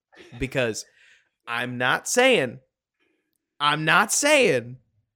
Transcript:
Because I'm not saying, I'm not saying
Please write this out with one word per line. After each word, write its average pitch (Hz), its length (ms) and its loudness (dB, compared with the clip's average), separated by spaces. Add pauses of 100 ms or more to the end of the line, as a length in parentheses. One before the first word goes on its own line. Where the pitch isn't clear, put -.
(400)
Because 120 460 -4 (640)
I'm 123 300 -6
not 127 300 -2
saying, 185 520 0 (1000)
I'm 151 240 0
not 175 260 2
saying 170 680 2 (380)